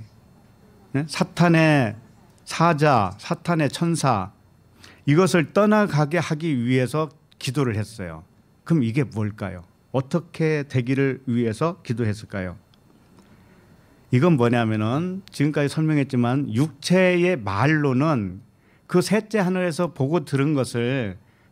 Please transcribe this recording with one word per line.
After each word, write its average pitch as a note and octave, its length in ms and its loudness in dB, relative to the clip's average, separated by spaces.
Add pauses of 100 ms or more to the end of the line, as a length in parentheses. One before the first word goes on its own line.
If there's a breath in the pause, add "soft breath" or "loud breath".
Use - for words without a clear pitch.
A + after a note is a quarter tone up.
(920)
네? C#3+ 160 -2
사탄의 D#3+ 880 2 (500)
사자, C#3 720 2
사탄의 D#3+ 520 -2
천사, C#3 600 -2 (760 loud breath)
이것을 E3 460 2
떠나가게 F3+ 680 2
하기 D3+ 460 -2
위해서 B2+ 440 0 (300)
기도를 B2+ 360 -2
했어요. F2 480 -10 (400)
그럼 D#3+ 200 0
이게 A#2 200 -2
뭘까요? G2+ 600 -6 (280)
어떻게 D#3 760 -4
되기를 C3 580 -2
위해서 A#2+ 560 -2
기도했을까요? G#2 720 -6 (1600 soft breath)
이건 D3 260 4
뭐냐면은 A#2+ 920 0
지금까지 C#3+ 380 0
설명했지만 C#3 840 0
육체의 F3 840 2
말로는 B2 1040 0 (440 soft breath)
그 F3 160 2
셋째 G#3+ 380 -2
하늘에서 F3+ 540 -2
보고 D3 300 -2
들은 C#3+ 300 0
것을 A#2+ 640 -2 (340 soft breath)